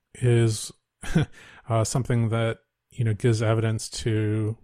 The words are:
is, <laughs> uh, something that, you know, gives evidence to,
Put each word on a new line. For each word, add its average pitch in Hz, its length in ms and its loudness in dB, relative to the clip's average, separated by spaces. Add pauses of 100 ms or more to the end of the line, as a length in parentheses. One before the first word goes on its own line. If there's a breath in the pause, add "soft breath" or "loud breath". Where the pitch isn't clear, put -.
(160)
is, 117 560 0 (320)
<laughs> - 680 -4
uh, 113 140 2
something 117 460 0
that, 113 300 -2 (300)
you - 140 -6
know, 110 100 0
gives 113 280 2
evidence 113 480 0
to, 107 760 -2